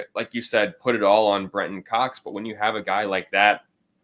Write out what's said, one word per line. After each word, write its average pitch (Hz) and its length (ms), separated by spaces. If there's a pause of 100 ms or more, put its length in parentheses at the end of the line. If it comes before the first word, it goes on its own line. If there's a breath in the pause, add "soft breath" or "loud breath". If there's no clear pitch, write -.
(140)
like 113 200
you 120 80
said, 104 360
put 123 160
it 107 80
all 104 240
on 98 220
Brenton 95 340
Cox. 123 380
But - 140
when 104 100
you 110 100
have 107 220
a 104 60
guy 98 220
like 95 280
that, 101 300 (420)